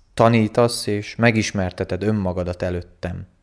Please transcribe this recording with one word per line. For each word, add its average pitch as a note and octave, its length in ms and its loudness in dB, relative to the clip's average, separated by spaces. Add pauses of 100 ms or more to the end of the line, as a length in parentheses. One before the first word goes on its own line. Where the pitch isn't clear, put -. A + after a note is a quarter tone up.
(140)
Tanítasz, A#2 760 2
és G#2 280 -4
megismerteted G2 880 0
önmagadat F2+ 580 -2
előttem. F2+ 680 -8 (160)